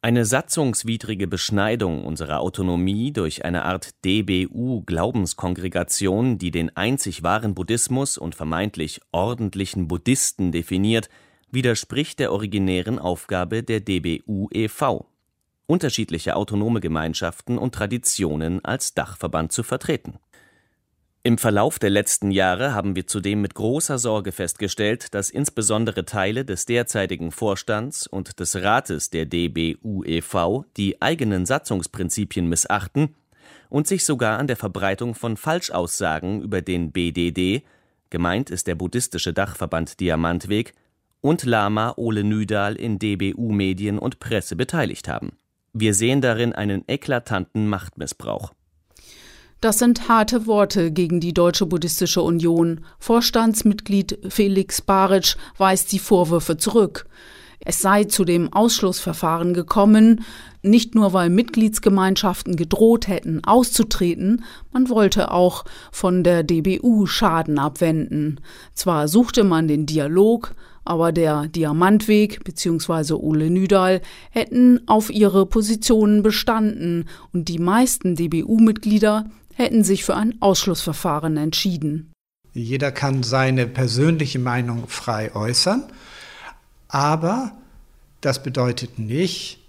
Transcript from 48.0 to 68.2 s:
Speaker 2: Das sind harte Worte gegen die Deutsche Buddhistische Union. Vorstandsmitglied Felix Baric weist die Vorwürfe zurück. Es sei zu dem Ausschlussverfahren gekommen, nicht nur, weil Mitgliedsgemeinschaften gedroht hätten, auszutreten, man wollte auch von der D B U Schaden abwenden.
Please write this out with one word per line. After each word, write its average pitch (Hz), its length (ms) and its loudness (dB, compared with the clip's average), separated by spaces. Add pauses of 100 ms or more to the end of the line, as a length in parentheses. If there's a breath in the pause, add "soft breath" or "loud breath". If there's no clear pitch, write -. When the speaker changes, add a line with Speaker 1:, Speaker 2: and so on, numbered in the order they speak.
Speaker 2:
Das 220 200 2
sind 240 300 4
harte 226 360 4
Worte 202 460 2
gegen 170 300 0
die 175 120 -4
Deutsche 175 320 4
Buddhistische 170 560 -2
Union. 165 600 2 (180 loud breath)
Vorstandsmitglied 226 1300 2
Felix 196 540 0
Baric 190 560 4 (200 loud breath)
weist 190 360 2
die 190 60 0
Vorwürfe 170 580 2
zurück. - 480 2 (560 loud breath)
Es - 200 -4
sei 202 220 4
zu 208 220 0
dem 170 260 2
Ausschlussverfahren 180 1040 0
gekommen, 214 720 6 (380 loud breath)
nicht 220 320 4
nur, 202 180 6
weil 180 160 4
Mitgliedsgemeinschaften 196 1300 2
gedroht 208 500 2
hätten, 170 380 -2
auszutreten, 220 1000 2 (300 loud breath)
man 254 160 2
wollte 208 420 2
auch 180 320 4 (300 loud breath)
von 180 320 2
der 170 180 4
D 160 180 2
B 185 200 0
U 220 240 4
Schaden 160 520 0
abwenden. 151 840 0 (320 loud breath)